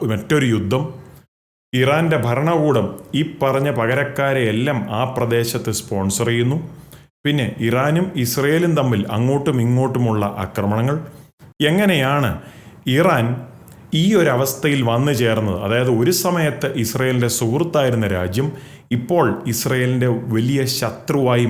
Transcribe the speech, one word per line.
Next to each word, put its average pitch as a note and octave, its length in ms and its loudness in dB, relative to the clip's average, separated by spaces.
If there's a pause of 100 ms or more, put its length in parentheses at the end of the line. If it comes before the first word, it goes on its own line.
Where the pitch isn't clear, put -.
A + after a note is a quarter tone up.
(100)
മറ്റൊരു C3 440 0
യുദ്ധം, G#2 280 0 (880)
ഇറാൻ്റെ D3 540 2
ഭരണകൂടം C#3+ 600 2 (280)
ഈ C3+ 60 0 (200)
പറഞ്ഞ C3+ 300 0
പകരക്കാരെ C3+ 680 0 (120)
എല്ലാം B2+ 260 0 (200)
ആ A#2+ 40 0 (140)
പ്രദേശത്ത് A#2 640 -2
സ്പോൺസർ G2 500 -2
ചെയ്യുന്നു, A#2+ 260 0 (680)
പിന്നെ D3 220 0 (200)
ഇറാനും D3 400 2 (160)
ഇസ്രയേലും D3+ 540 2
തമ്മിൽ B2 240 2 (160)
അങ്ങോട്ടും C#3 480 0
ഇങ്ങോട്ടുമുള്ള A#2+ 600 2 (200)
ആക്രമണങ്ങൾ, G#2+ 520 -2 (720)
എങ്ങനെയാണ് D3 640 2 (640)
ഇറാൻ D#3 300 4 (720)
ഈ - 20 2 (180)
ഒരു D3+ 160 4
അവസ്ഥയിൽ C3+ 440 0 (100)
വന്നു C3+ 300 2
ചേർന്നത്? A2 460 0
അതായത് B2 340 2
ഒരു E3 140 2 (100)
സമയത്ത് D3+ 460 0 (140)
ഇസ്രയേലിൻ്റെ B2 520 0
സുഹൃത്തായിരുന്ന B2+ 800 0
രാജ്യം F#2 320 -2 (420)
ഇപ്പോൾ B2+ 360 2 (260)
ഇസ്രയേലിൻ്റെ B2+ 580 0 (240)
വലിയ B2+ 260 0 (180)
ശത്രുവായി B2 720 0